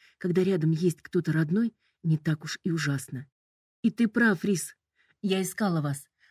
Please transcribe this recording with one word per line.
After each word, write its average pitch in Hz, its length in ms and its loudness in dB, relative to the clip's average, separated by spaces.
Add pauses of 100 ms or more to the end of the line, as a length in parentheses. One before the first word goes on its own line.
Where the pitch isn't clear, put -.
(180)
когда 180 260 0
рядом 165 280 2
есть 160 300 0
кто-то 165 300 -2
родной, 165 420 0 (300)
не 156 140 2
так 156 260 -2
уж - 200 -10
и 185 80 -2
ужасно. 143 560 -4 (540)
"И 226 100 2
ты 233 160 0
прав, 220 360 2
Рис. 190 320 -2 (460)
Я 190 200 0
искала 175 400 -2
вас, 143 260 -6 (240)